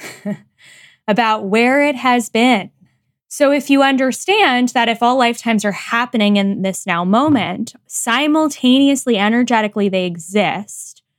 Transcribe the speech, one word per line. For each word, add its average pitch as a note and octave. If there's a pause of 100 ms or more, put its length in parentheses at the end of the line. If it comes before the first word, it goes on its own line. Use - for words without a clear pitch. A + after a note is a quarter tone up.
(400)
<laughs> -
about A3
where A#3+
it D4
has B3
been. A3+ (600)
So C#4
if C#4+
you C#4
understand C4+
that A#3
if A#3
all B3
lifetimes A#3
are G#3
happening G#3+
in G3
this F#3+
now F3
moment, A3 (100)
simultaneously, C#4
energetically, G#3+
they F#3
exist, F3+ (160)